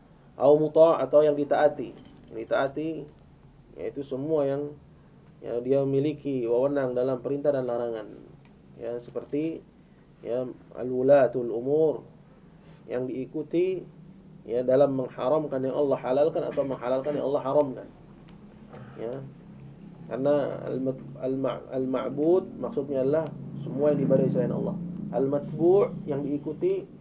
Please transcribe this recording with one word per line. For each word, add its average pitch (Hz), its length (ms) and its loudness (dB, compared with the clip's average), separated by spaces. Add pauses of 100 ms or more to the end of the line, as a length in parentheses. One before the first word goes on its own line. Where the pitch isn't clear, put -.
(340)
Au 143 240 6
muta', 156 400 6
atau 139 240 4
yang 147 160 4
ditaati. 143 560 2 (400)
Yang 110 80 -10
ditaati 139 480 -2 (880)
yaitu 113 240 -8
semua 139 480 -2
yang, 143 240 -4 (720)
ya, 117 160 -4
dia 135 240 2
memiliki 139 640 -2
wewenang 131 480 2
dalam 127 240 0
perintah 143 320 0
dan 127 160 -2
larangan. 117 400 -4 (680)
Ya, 120 240 -8
seperti, 147 640 -6 (560)
ya, 120 240 -4 (320)
al-wulatul 127 720 4
umur, 131 560 2 (800)
yang 127 240 -4
diikuti, 165 760 -2 (600)
ya, 120 200 0
dalam 135 320 6
mengharamkan 135 680 -2
yang 131 120 -2
Allah 139 240 2
halalkan 143 440 2
atau 135 200 -2
menghalalkan 135 520 -2
yang 127 120 -2
Allah 139 160 0
haramkan. 135 420 0 (1120)
Ya. 117 180 -8 (920)
Karena 131 560 0
al-mat-, 131 460 -4 (100)
al-ma-, 131 480 -4
al-ma'bud 131 960 0
maksudnya 135 400 -2
adalah 156 240 0 (320)
semua 147 320 0
yang 139 80 0
diibadahi 135 320 4
selain 120 240 0
Allah. 113 200 -4 (360)
Al-matbu' 147 960 2
yang 143 160 -4
diikuti 156 640 -4 (140)